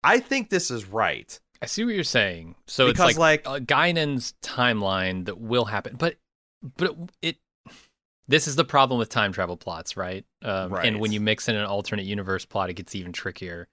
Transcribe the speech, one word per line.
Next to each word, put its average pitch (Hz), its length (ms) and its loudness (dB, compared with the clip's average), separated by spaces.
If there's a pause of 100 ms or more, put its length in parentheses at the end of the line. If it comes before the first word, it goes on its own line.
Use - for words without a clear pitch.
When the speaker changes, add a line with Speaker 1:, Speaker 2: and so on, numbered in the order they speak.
Speaker 1:
I 202 160 6
think 254 300 -2
this 180 220 0
is 113 140 -6
right. 95 540 -2 (220)
Speaker 2:
I - 40 -8
see - 200 -4
what 233 100 -2
you're 180 80 -2
saying. 87 520 0 (120)
So 131 200 4
Speaker 1:
Because, 139 240 6
Speaker 2:
it's 156 80 0
like, 156 280 6
Speaker 1:
like 139 140 -4
Speaker 2:
uh, - 40 -8
Guinan's 147 680 2 (100)
timeline 95 840 0
that 98 140 -8
will 117 260 0
happen, 107 320 -6
but, 165 200 -2 (600)
but 175 140 0 (300)
it, 165 160 -4 (300)
it, - 60 -20 (540)
this 151 200 4
is 143 80 -4
the 160 100 4
problem 135 340 4
with 110 100 0
time 104 240 0
travel 87 240 -2
plots, 82 400 -10
right? 92 260 -6 (200)
Um, 95 320 -2
and 107 240 0
when 110 100 0
Speaker 1:
Right. 107 40 0
Speaker 2:
you 104 60 -2
mix 107 300 0
in 113 60 2
an 104 100 -2
alternate 101 400 -4
universe 95 400 -4
plot, 95 240 -2
it 90 60 -6
gets - 200 -12
even 90 160 -8
trickier. 87 600 -10